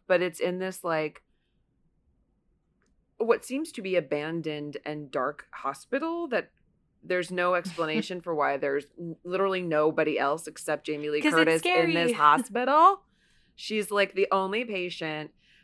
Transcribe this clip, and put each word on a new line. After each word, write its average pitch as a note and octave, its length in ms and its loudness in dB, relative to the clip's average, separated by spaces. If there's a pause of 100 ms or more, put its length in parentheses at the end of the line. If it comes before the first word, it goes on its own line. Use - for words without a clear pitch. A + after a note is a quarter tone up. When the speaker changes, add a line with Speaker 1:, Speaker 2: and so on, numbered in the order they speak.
Speaker 1:
but F3+ 160 4
it's F3 160 -4
in F3+ 220 -2
this, F#3 240 -6
like, D#3 400 -2 (1900)
what A3+ 260 2
seems C#4+ 280 -6
to A3 100 -10
be F#3 140 0
abandoned D3+ 880 -4
and D3+ 260 -10
dark C#3+ 400 -4
hospital D#4 800 -6
that G#3+ 220 -4 (520)
there's F3+ 280 -2
no F3+ 240 0
Speaker 2:
<laughs> F3 60 2
Speaker 1:
explanation E3 600 -4
for E3+ 140 -6
why C#3+ 220 0
there's C#3 300 -2 (120)
n-, E3+ 260 -10
literally F#3 380 -2
nobody D#3 560 2
else C#3+ 280 -2
except - 400 -6
Jamie D3+ 240 -4
Lee D3+ 100 0
Speaker 2:
'Cause D4+ 120 2
it's E3 40 4
Speaker 1:
Curtis E3 280 4
in E4+ 300 2
this E3+ 160 2
Speaker 2:
scary. - 20 2
<laughs> - 20 -2
Speaker 1:
hospital. C#4+ 880 6 (520)
She's, G#3+ 360 -4
like, G3 240 2
the F#3+ 160 2
only G3 340 0
patient. E3+ 680 -6 (320)